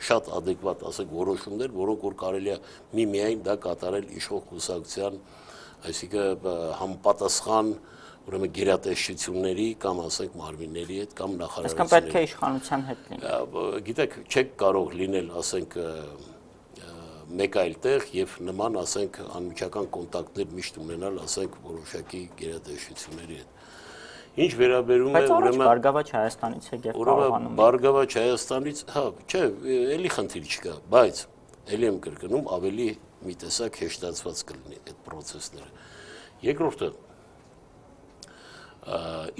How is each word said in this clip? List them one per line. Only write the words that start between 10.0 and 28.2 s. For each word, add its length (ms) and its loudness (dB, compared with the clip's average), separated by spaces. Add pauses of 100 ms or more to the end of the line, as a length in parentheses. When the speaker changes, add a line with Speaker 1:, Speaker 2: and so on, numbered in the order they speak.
Speaker 1:
ասենք, 380 -4
մարմինների 580 -8
հետ 160 -8
կամ 200 -6 (120)
Speaker 2:
Այսինքն 460 0
պետք 240 6
է 60 4
Speaker 1:
նախարարությունների 40 2
Speaker 2:
իշխանության 600 -2
հետ 240 -10
լինի։ 160 -10
Speaker 1:
Ա, 100 0 (160)
բ-, 140 -2 (200)
գիտեք, 300 -2 (100)
չեք 380 0
կարող 340 4
լինել, 300 0 (140)
ասենք, 340 -4
ը, 160 -4 (880)
ը, 160 -16 (400)
մեկ 240 2
այլ 160 2 (100)
տեղ 300 4
և 180 0 (140)
նման, 340 0
ասենք, 380 -4 (160)
անմիջական 580 -4
կոնտակտներ 640 -6
միշտ 260 -10
ունենալ, 400 -6
ասենք, 460 -6
որոշակի 560 -10 (160)
գերատեսչությունների 1040 -12
հետ։ 100 -20 (800)
Ինչ 220 6
վերաբերում 500 6
է, 80 6
Speaker 2:
Բայց 160 8
առաջ 140 8
Speaker 1:
ուրեմն, 240 6
Speaker 2:
Բարգավաճ 460 6
Հայաստանից 500 -2
եք 240 -8
և 80 -4
Speaker 1:
ուրեմն, 240 6
Speaker 2:
կարողանում 320 2
եք։ 80 4
Speaker 1:
Բարգավաճ 580 8